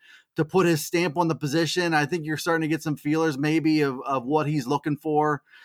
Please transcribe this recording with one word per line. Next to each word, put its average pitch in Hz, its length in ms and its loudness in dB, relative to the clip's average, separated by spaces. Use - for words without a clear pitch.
to 160 80 2
put 175 220 2
his 160 180 2
stamp 175 320 0
on 170 120 2
the 156 60 0
position. 160 600 0
I 147 100 4
think 151 220 -4
you're 156 100 -4
starting 160 320 0
to - 0 -
get 156 140 -2
some 147 140 -2
feelers 151 420 0
maybe 151 420 2
of, 135 240 0
of 135 220 -2
what 147 200 0
he's 147 200 -2
looking 143 320 -2
for. 151 420 0